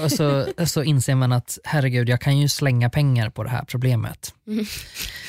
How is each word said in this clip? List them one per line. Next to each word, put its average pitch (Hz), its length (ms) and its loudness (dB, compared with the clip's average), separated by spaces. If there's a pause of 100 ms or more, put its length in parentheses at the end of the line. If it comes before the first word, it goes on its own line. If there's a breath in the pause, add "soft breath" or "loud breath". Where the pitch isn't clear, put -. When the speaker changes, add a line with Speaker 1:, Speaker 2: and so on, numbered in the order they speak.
Speaker 1:
Och 156 80 2
så, 143 340 2 (120)
<laughs> 175 80 0
så 151 180 0
inser 139 320 2
man 127 160 2
att, - 320 -2
herregud, 127 460 0
jag 123 120 2
kan 139 180 2
ju 143 100 4
slänga 123 400 2
pengar 127 400 2
på 113 140 -8
det 113 60 -6
här 120 160 -4
problemet. 123 680 -2 (140)
Speaker 2:
Mm. 214 180 -4 (640 loud breath)